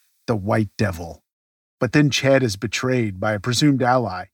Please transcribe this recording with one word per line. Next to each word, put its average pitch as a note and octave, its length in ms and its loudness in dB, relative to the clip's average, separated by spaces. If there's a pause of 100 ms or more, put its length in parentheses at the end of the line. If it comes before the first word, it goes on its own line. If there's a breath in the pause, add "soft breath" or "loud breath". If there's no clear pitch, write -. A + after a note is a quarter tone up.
(280)
the A#2+ 80 0
white G#2+ 420 0
devil. E2 460 -4 (560)
But B2+ 140 -2
then D3 160 4
Chad C3+ 340 2
is G#2 140 -2
betrayed A2+ 640 -4
by G#2+ 100 -2
a G#2 80 -4
presumed B2+ 420 2
ally, A#2 520 0